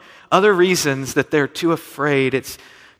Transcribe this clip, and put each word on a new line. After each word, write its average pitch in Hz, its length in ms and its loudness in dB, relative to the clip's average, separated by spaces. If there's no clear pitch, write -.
other 190 200 4
reasons 160 640 0
that 139 160 -2
they're 147 180 0
too 170 240 -2
afraid, 139 640 -2
it's - 240 -6